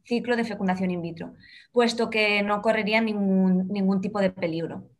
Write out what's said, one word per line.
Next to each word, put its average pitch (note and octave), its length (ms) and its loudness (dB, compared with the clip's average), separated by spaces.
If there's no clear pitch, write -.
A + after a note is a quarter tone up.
ciclo A#3+ 320 -2
de A#3 80 0
fecundación F#3+ 460 -2
in F3 140 -4
vitro, E3 320 -10
puesto A#3 380 2
que G#3+ 320 2
no G#3 220 -2
correría A3 380 2
ningún, F#3+ 680 2
ningún F#3+ 340 0
tipo G3+ 180 -4
de F#3+ 120 2
peligro. E3 580 -6